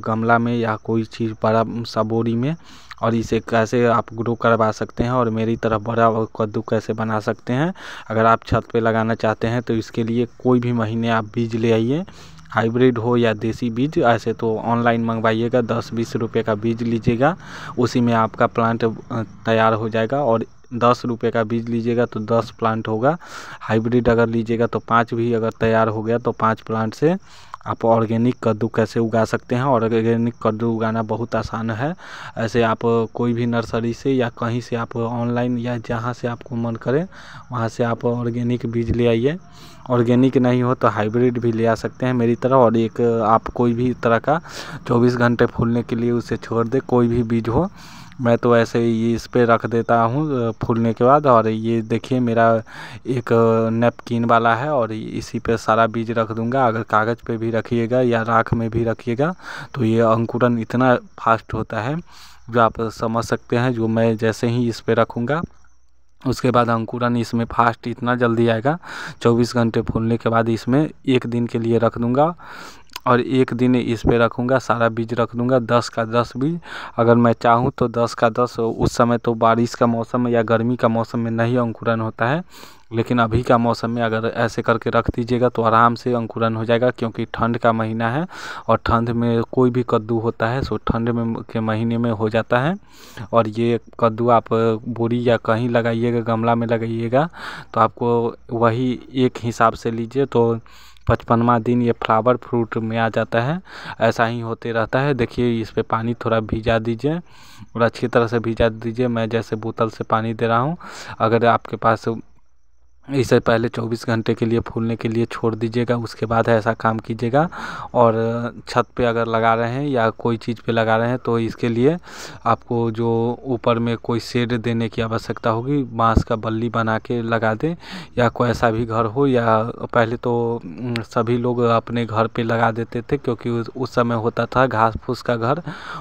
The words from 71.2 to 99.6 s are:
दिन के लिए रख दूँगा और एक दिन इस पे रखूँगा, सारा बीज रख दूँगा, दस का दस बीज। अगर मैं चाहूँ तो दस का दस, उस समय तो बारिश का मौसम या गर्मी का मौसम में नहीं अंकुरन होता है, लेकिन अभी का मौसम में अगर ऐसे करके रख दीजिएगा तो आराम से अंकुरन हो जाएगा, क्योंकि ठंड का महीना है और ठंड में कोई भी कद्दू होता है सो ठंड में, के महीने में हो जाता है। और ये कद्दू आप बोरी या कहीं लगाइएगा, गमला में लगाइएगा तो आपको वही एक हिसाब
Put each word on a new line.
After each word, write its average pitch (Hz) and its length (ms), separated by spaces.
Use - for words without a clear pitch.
दिन 120 200
के 120 120
लिए 117 200
रख 113 180
दूँगा 127 360
और 123 140
एक 127 320
दिन 123 220
इस 117 260
पे 120 160
रखूँगा, 123 420
सारा 120 300
बीज 113 240
रख 113 220
दूँगा, 127 260
दस 117 280
का 117 160
दस 113 320
बीज। 160 220
अगर 117 180
मैं 117 200
चाहूँ 120 360
तो - 180
दस 117 240
का 117 180
दस, 120 280
उस 117 320
समय 120 260
तो 120 180
बारिश 113 400
का 123 120
मौसम 117 400
या 120 160
गर्मी 117 320
का 120 120
मौसम 113 320
में 117 120
नहीं 117 260
अंकुरन 117 440
होता 113 260
है, 151 140
लेकिन 117 280
अभी 117 240
का 123 140
मौसम 117 320
में 120 140
अगर 110 240
ऐसे 113 340
करके 117 280
रख 117 200
दीजिएगा 120 400
तो 117 140
आराम 117 320
से 123 180
अंकुरन 113 420
हो 110 100
जाएगा, 117 260
क्योंकि 117 360
ठंड 117 300
का 117 160
महीना 113 360
है 147 160
और 110 180
ठंड 117 260
में 117 300
कोई 127 180
भी 120 200
कद्दू 117 300
होता 113 280
है 127 160
सो 107 200
ठंड 117 260
में, 117 340
के - 160
महीने 113 380
में 120 140
हो 107 180
जाता 117 300
है। 156 160
और 113 160
ये 117 300
कद्दू 117 300
आप 117 240
बोरी 117 340
या 120 160
कहीं 117 300
लगाइएगा, 117 540
गमला 117 320
में 117 120
लगाइएगा 117 600
तो 113 60
आपको 117 560
वही 117 460
एक 127 240
हिसाब 113 360